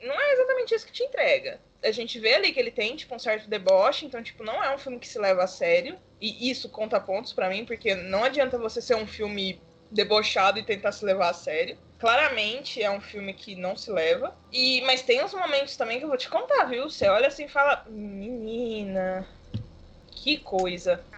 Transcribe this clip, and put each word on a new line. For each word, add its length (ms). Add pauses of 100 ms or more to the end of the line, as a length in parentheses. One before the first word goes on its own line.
não 180
é 140
exatamente 400
isso 120
que 60
te 120
entrega. 560 (240)
A 80
gente 280
vê 160
ali 180
que 60
ele 120
tem, 240
tipo, 180
um 60
certo 300
deboche, 560
então, 180
tipo, 200
não 200
é 100
um 40
filme 220
que 80
se 120
leva 240
a 40
sério. 500 (240)
E 280
isso 200
conta 300
pontos 340
pra 160
mim, 160
porque 300
não 280
adianta 340
você 220
ser 160
um 120
filme 520 (300)
debochado 720
e 40
tentar 280
se 120
levar 280
a 20
sério. 440 (220)
Claramente 840
é 100
um 100
filme 320
que 220
não 200
se 160
leva. 460 (140)
E, 300
mas 200
tem 220
uns 100
momentos 420
também 220
que 80
eu 40
vou 80
te 120
contar, 360
viu? 240
Você 200
olha 180
assim 180
e 40
fala, 400
"Menina, 1400 (840)
que 260
coisa." 680 (140)